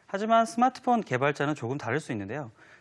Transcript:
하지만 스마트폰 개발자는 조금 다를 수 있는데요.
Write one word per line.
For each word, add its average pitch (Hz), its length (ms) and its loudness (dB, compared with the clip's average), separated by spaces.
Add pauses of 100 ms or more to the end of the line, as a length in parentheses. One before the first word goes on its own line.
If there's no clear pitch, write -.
하지만 220 380 2
스마트폰 240 560 2
개발자는 147 540 0
조금 131 240 -6
다를 113 220 -4
수 151 120 -10
있는데요. 110 380 -6 (300)